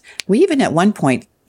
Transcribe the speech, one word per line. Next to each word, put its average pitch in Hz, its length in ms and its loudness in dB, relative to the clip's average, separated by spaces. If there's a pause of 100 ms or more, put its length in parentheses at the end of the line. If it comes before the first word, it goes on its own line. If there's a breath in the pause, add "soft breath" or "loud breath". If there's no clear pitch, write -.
(260 loud breath)
We 202 140 0
even 330 220 2
at 143 100 0
one 185 220 2
point 135 340 -2 (220)